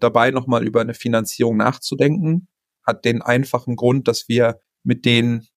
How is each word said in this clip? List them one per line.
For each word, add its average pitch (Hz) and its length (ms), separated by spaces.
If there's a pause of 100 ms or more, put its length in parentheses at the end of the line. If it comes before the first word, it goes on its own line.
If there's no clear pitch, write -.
dabei, 120 320
noch 127 160
mal 120 180
über 113 140
eine 113 140
Finanzierung 113 640
nachzudenken. 156 920 (360)
Hat - 200
den 117 180
einfachen 123 540
Grund, 123 320
dass - 200
wir 117 300 (280)
mit 123 200
den, 117 400 (100)